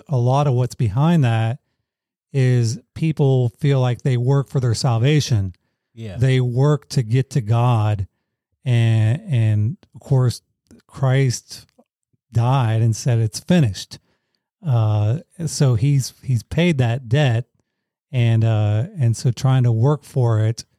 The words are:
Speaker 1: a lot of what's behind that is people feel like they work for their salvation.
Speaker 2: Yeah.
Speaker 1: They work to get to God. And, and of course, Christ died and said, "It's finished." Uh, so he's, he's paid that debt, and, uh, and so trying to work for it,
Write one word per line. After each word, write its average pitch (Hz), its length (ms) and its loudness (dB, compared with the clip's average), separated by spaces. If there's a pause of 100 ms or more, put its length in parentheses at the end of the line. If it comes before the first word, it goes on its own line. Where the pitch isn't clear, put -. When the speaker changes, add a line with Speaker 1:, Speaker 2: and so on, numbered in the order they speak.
Speaker 1:
a 139 100 -2
lot 135 300 2
of 131 60 2
what's 123 220 -2
behind 139 500 2
that 113 340 0 (720)
is 127 460 0 (160)
people 135 540 0 (100)
feel 139 200 0
like 123 220 -2
they 127 160 0
work 135 320 0
for 143 100 -4
their 120 140 0
salvation. 117 800 0 (400)
Speaker 2:
Yeah. 110 240 -14
Speaker 1:
They 131 240 2
work 135 480 0
to 131 140 0
get 123 280 0
to 135 100 -2
God. 107 640 0 (580)
And, 113 640 2
and 110 500 0 (160)
of - 80 -20
course, 127 400 0 (460)
Christ 131 760 -2 (680)
died 113 500 0
and 113 140 2
said, 117 240 -2
"It's 110 200 -4
finished." 143 600 -2 (640)
Uh, 107 540 0 (260)
so 135 300 0
he's, 135 380 0 (100)
he's 123 200 -4
paid 165 360 -2
that 123 280 -2
debt, 123 380 0 (640)
and, 117 320 2
uh, 107 440 0 (100)
and 117 180 0
so 127 160 -2
trying 131 320 0
to 123 80 2
work 135 320 0
for 117 380 -2
it, 110 240 -4 (140)